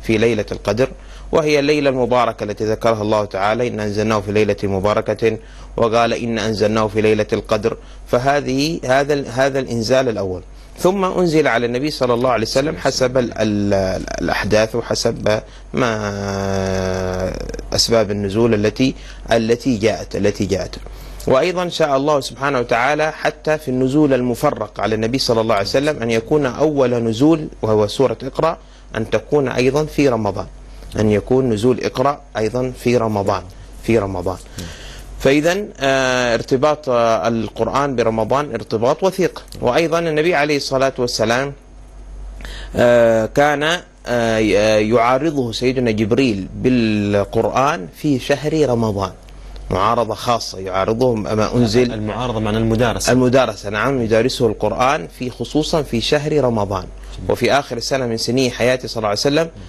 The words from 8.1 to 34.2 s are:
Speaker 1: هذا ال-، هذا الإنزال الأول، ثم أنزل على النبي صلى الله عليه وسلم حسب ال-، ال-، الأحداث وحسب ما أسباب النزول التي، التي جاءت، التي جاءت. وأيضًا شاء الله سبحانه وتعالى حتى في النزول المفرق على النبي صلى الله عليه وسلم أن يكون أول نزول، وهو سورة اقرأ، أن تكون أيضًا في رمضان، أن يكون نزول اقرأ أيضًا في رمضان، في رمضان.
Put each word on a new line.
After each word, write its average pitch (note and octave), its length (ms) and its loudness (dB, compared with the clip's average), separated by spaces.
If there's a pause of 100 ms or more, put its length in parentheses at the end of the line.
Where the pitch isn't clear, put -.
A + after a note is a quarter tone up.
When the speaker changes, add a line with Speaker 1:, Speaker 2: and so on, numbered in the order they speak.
Speaker 1:
هذا C#3 280 2
ال-، C#3 140 -2
هذا C3+ 320 0
الإنزال B2 500 0
الأول، G2 320 -4 (380)
ثم F#3+ 260 2
أنزل D#3+ 420 2
على A#2+ 180 2
النبي B2+ 260 -2
صلى B2+ 220 0
الله A#2+ 160 2
عليه A2 160 2
وسلم D3+ 320 0
حسب B2+ 400 0
ال-، A#2+ 200 0
ال-، G2+ 640 0 (180)
الأحداث G#2+ 540 0
وحسب A2+ 640 -2 (320)
ما F#2+ 1600 -2 (400)
أسباب A2 380 2
النزول G#2 420 0
التي، G#2+ 420 0 (360)
التي A#2 460 2
جاءت، G2+ 380 -2
التي G2+ 300 0
جاءت. F2+ 300 -4 (520)
وأيضًا E3+ 420 2
شاء D3 280 2
الله C#3+ 220 2
سبحانه C3 400 -2
وتعالى C3+ 520 0
حتى D#3 460 -2
في - 100 -10
النزول C3+ 460 2
المفرق B2 680 0
على G#2 160 0
النبي A2+ 220 0
صلى A2+ 240 2
الله A2+ 140 2
عليه G2+ 120 0
وسلم C#3+ 340 0
أن A#2 100 -2
يكون A#2 340 2
أول C#3 480 2
نزول، B2+ 540 2 (140)
وهو G#2+ 260 2
سورة A#2 360 2
اقرأ، D#3 340 -2 (380)
أن A2 140 -4
تكون C3+ 380 0
أيضًا B2+ 380 0
في D3 240 2
رمضان، G#2+ 360 -2 (540)
أن G#2+ 120 4
يكون B2+ 380 2
نزول A2 340 2
اقرأ C3 380 0 (160)
أيضًا B2 420 -2
في B2 180 2
رمضان، G#2 460 0 (400)
في A2+ 160 2
رمضان. F#2 380 -4 (840)